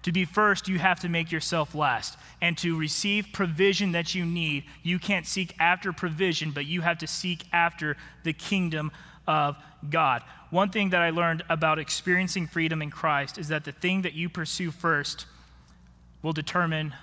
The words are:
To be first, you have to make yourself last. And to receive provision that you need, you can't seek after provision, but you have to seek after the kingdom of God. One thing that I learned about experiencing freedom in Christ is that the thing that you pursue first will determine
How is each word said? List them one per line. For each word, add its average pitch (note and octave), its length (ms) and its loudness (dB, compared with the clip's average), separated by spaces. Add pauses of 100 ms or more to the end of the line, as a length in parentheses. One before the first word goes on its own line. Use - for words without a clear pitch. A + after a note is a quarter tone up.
To F3+ 80 0
be F#3 140 2
first, G#3 420 2
you F#3 120 0
have F3+ 200 4
to F3 100 -4
make E3 220 -2
yourself D#3+ 420 -2
last. C3+ 440 0 (240)
And E3+ 160 0
to E3 200 0
receive G3+ 540 -2
provision F#3+ 640 2
that E3+ 200 -2
you F3+ 120 -2
need, D#3+ 400 -2 (180)
you F3 160 0
can't F#3 260 -2
seek F#3+ 360 -4
after F3+ 320 2
provision, D#3+ 580 -2
but C#3+ 140 -4
you E3+ 160 -2
have E3+ 160 2
to D#3 100 -8
seek - 460 -6
after E3+ 420 0 (280)
the E3 100 -2
kingdom D#3+ 580 -2 (360)
of D3 280 2 (340)
God. D3 340 2 (260)
One F#3 220 4
thing G3+ 180 2
that F3+ 120 4
I E3+ 100 4
learned E3 360 2
about D#3 320 2
experiencing F3+ 680 0
freedom D#3+ 340 0
in D3 80 -4
Christ C#3+ 480 0
is E3+ 100 -6
that D3+ 160 0
the C#3+ 80 -8
thing F#3 300 0
that F3 120 -2
you E3 140 -4
pursue E3 440 -4
first - 560 -2 (960)
will D#3+ 120 -2
determine D#3 680 0